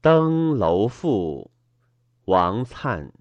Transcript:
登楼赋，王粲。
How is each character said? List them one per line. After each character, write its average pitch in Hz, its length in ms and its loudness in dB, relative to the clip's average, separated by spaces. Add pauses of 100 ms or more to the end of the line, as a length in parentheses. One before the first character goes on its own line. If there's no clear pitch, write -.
登 160 560 2
楼 92 300 2
赋， 92 640 -4 (760)
王 92 400 0
粲。 87 560 -8